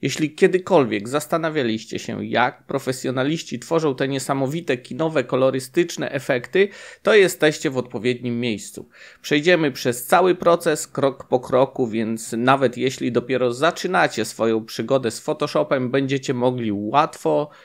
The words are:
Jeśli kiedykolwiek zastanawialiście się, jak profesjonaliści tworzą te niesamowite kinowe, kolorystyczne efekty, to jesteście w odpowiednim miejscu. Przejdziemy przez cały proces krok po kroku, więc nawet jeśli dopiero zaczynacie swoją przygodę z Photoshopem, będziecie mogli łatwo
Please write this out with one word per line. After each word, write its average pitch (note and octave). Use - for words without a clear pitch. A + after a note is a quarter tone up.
Jeśli D3
kiedykolwiek D#3+
zastanawialiście D3
się, G#2
jak A#2
profesjonaliści C3+
tworzą D#3
te C3+
niesamowite C#3
kinowe, D3
kolorystyczne C3+
efekty, C#3+
to G#3+
jesteście D#3+
w C3
odpowiednim B2
miejscu. A2+
Przejdziemy D3+
przez -
cały F3+
proces E3+
krok C3+
po B2+
kroku, C3
więc A2
nawet C3
jeśli B2+
dopiero B2
zaczynacie D#3+
swoją A2+
przygodę A#2+
z -
Photoshopem, D3
będziecie C#3
mogli B2
łatwo D3